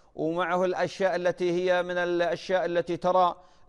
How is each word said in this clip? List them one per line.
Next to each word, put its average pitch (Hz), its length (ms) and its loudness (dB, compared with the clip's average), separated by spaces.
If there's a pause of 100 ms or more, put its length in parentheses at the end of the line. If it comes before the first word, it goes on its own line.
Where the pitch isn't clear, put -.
(140)
ومعه 170 500 -2
الأشياء 180 520 0
التي 175 360 0
هي 180 300 2
من 180 160 -6
الأشياء 175 640 0
التي 175 320 -2
ترى 180 380 2 (340)